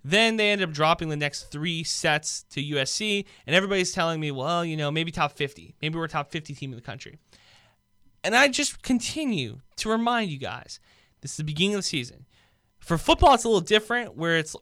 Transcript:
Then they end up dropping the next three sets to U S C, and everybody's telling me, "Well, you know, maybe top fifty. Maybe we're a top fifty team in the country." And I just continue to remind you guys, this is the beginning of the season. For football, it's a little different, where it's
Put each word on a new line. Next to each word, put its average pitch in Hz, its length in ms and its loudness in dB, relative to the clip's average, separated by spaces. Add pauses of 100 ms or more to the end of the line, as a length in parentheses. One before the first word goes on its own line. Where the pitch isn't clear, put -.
Then 220 360 2
they 208 120 4
end 202 120 0
up 175 100 -2
dropping 156 380 2
the 151 80 -2
next 147 320 -6
three 160 340 -4
sets - 600 -2
to - 180 -8
U 147 160 -2
S 131 120 0
C, 208 360 -2 (200)
and 135 80 0
everybody's 190 380 2
telling 165 280 -2
me, 151 100 -4
"Well, 151 340 -2
you 160 140 -4
know, 147 120 -2
maybe 160 220 -4
top 151 200 -2
fifty. - 500 -8
Maybe 156 160 -4
we're 160 80 -4
a - 20 -10
top 147 220 -6
fifty 156 240 -10
team 135 160 -12
in 123 60 -14
the 120 60 -18
country." 127 360 -16 (1040)
And 208 100 2
I 269 140 8
just 277 340 -2
continue 208 800 -2 (160)
to 214 140 -4
remind 226 400 0
you 143 80 -8
guys, 120 420 -10 (400)
this 139 120 -12
is - 40 -10
the 156 80 -6
beginning 160 300 2
of 202 60 -2
the - 20 -8
season. 123 420 -6 (540)
For - 180 0
football, 311 380 8
it's 233 100 2
a 233 40 0
little 214 120 6
different, 214 560 0
where 165 220 2
it's 156 240 -4